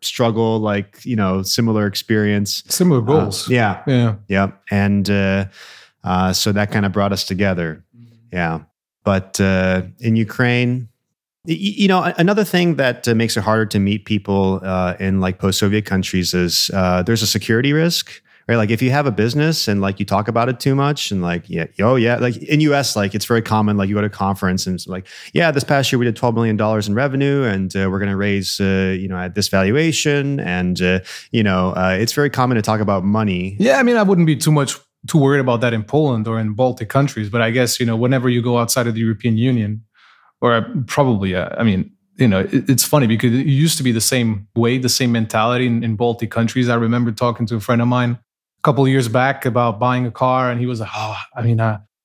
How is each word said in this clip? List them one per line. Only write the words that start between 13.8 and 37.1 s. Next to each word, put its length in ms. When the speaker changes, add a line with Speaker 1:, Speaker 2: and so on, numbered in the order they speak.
Speaker 1:
people, 580
uh, 340
in, 220
like, 180
post-Soviet 460
countries 500
is, 400
uh, 300
there's 180
a 60
security 440
risk. 380
Right? 80
Like, 140
if 100
you 120
have 120
a 60
business 580
and, 140
like, 180
you 60
talk 200
about 220
it 100
too 160
much 360
and, 100
like, 300
yeah, 160
oh, 160
yeah, 200
like, 220
in 240
U 100
S, 240
like, 180
it's 120
very 160
common, 340
like, 140
you 40
go 60
to 60
a 20
conference 580
and 80
it's 120
like, 200
"Yeah, 160
this 140
past 280
year 60
we 80
did 100
twelve 180
million 220
dollars 320
in 60
revenue 480
and, 340
uh, 140
we're 80
gonna 180
raise, 420
uh, 400
you 80
know, 120
at 160
this 140
valuation." 920
And, 400
uh, 200
you 120
know, 340
uh, 240
it's 140
very 160
common 260
to 60
talk 180
about 240
money. 540
Speaker 2:
Yeah, 200
I 40
mean, 140
I 60
wouldn't 240
be 100
too 140
much 280
too 120
worried 220
about 200
that 120
in 120
Poland 420
or 140
in 140
Baltic 340
countries. 420